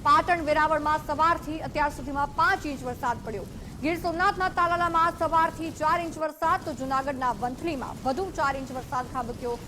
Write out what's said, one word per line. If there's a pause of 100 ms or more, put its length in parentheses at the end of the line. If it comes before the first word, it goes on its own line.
પાટણ,
વેરાવળમાં
સવારથી
અત્યાર
સુધીમાં
પાંચ
ઇંચ
વરસાદ
પડ્યો. (360)
ગીર
સોમનાથના
તાલાલામાં
સવારથી
ચાર
ઇંચ
વરસાદ,
તો
જૂનાગઢના
વંથલીમાં
વધુ
ચાર
ઇંચ
વરસાદ
ખાબક્યો.